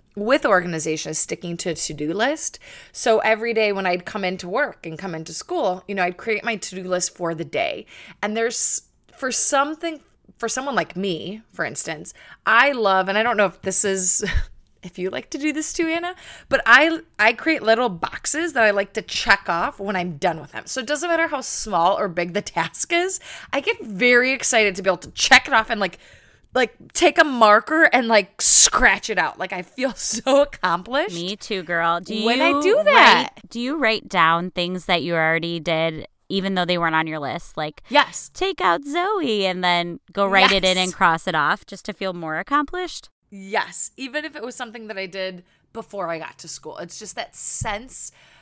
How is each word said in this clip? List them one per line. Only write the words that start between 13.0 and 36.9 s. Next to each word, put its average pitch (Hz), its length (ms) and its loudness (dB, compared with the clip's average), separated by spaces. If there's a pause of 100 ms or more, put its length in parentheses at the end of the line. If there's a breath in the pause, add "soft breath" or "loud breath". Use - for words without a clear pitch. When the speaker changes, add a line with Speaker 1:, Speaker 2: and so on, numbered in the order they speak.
Speaker 1:
and 196 80 0
I 220 60 2
don't 208 140 0
know 208 100 6
if - 140 -6
this - 220 0
is 190 400 0 (220 loud breath)
<laughs> - 120 -20 (300)
if - 100 -14
you 185 140 -4
like - 180 -8
to 311 80 -8
do 294 160 -2
this 302 200 -6
too, 330 140 0
Anna, 349 280 -4 (340 loud breath)
but 262 160 2
I, 302 360 6 (180)
I 220 140 4
create 311 280 0
little 226 280 4
boxes 285 640 -6
that 240 100 2
I 214 80 4
like 202 220 -2
to 196 100 -6
check - 440 0
off 180 320 -2
when 202 160 -4
I'm 175 220 -4
done 160 240 -2
with 139 120 -18
them. 117 120 -12
So - 160 -6
it 220 60 -10
doesn't 294 200 -2
matter 330 200 0
how 285 140 -4
small 185 580 0
or 202 80 -2
big 175 260 -4
the 196 80 -2
task - 500 -6
is. 349 280 0 (340 loud breath)
I 277 60 0
get 453 240 -4
very 247 480 4
excited 220 440 2
to 196 60 -8
be 185 80 2
able 175 80 2
to - 140 -16
check - 360 4
it 277 60 -2
off 220 160 2
and, 220 100 -4
like, 185 200 -4 (560 soft breath)
like, 254 180 2 (200)
take - 260 4
a 330 40 6
marker 240 600 6 (100)
and, 247 140 2
like, 214 340 2
scratch - 680 6
it 185 80 0
out. 160 180 -2
Like, 185 160 -8
I 180 80 -8
feel 254 320 -4
<laughs> - 20 -10
so 262 460 2
accomplished 226 720 -2
Speaker 2:
Me 180 220 -6
too, 196 260 -6
girl. 170 380 0
Do 220 260 -4
Speaker 1:
when 247 160 4
I 330 80 4
Speaker 2:
you 285 140 2
Speaker 1:
do 508 220 4
that. 440 500 6
Speaker 2:
write, - 140 -20
do 233 100 -10
you 269 180 -4
write 220 320 0
down 170 420 2
things 180 340 -4
that 175 180 0
you 170 100 -2
already 165 460 0
did, 160 480 -2 (220)
even 190 260 -2
though 180 100 0
they 175 120 0
weren't 165 180 0